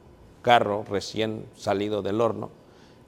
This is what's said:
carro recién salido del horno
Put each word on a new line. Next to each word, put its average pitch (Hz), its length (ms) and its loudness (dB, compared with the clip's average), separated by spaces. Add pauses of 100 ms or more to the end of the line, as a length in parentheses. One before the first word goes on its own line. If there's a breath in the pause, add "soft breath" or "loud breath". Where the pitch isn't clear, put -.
(420)
carro 107 460 4
recién 107 580 -4 (100)
salido 104 460 -2
del 101 180 -2
horno 110 300 0 (580 soft breath)